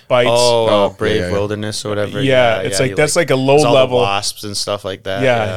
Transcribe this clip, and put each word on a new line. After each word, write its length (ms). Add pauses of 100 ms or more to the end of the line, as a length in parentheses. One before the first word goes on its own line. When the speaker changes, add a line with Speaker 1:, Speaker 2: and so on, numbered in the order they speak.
Speaker 1:
bites? 240
Speaker 2:
Oh, 360
uh, 40
Speaker 3:
Oh, 180
yeah, 80
Speaker 2:
Brave 200
Speaker 3:
yeah, 100
yeah. 40
Speaker 2:
Wilderness 540
or 40
whatever. 320
Speaker 1:
Yeah, 360
Speaker 2:
Yeah, 40
Speaker 1:
it's 180
Speaker 2:
yeah, 40
Speaker 1:
like, 80
Speaker 2:
he, 40
Speaker 1:
that's 200
Speaker 2:
like, 140
Speaker 1:
like 80
a 40
low 140
Speaker 2:
there's 100
all 80
Speaker 1:
level. 260
Speaker 2:
the 40
wasps 400
and 140
stuff 280
like 180
that. 200
Speaker 1:
Yeah, 220 (120)